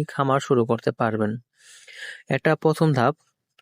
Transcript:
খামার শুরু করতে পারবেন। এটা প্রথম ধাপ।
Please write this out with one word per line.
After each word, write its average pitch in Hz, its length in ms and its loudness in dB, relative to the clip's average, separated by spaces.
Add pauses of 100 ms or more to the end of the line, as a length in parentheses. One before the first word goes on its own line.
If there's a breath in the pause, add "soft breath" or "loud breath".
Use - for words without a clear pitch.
খামার 139 320 0
শুরু 127 260 0
করতে 117 260 -2
পারবেন। 110 400 -2 (960 loud breath)
এটা 147 260 0
প্রথম 160 380 0
ধাপ। 127 220 2 (460)